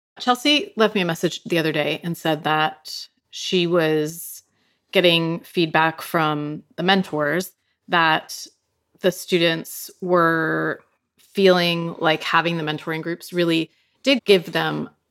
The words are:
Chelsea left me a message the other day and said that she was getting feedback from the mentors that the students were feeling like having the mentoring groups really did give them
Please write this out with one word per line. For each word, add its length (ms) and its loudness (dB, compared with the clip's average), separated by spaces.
Chelsea 560 0
left 180 2
me 60 0
a 40 0
message 400 -4
the 140 -2
other 140 0
day 320 -2
and 120 -4
said 280 -4
that 640 -4
she 360 -2
was 760 0
getting 480 2
feedback 640 0
from 600 -2
the 60 -6
mentors 720 0
that 580 0
the 100 0
students 800 -2
were 800 0
feeling 800 2
like 240 2
having 360 0
the 40 -4
mentoring 400 -6
groups 300 -10
really 380 0
did 220 2
give 280 4
them 380 -4